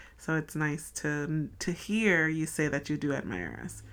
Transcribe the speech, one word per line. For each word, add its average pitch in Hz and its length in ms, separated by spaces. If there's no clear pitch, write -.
So - 180
it's 156 180
nice 151 360
to, 147 560
to - 140
hear 196 540
you 160 200
say 156 220
that 143 200
you 151 80
do 147 160
admire 92 500
us. - 200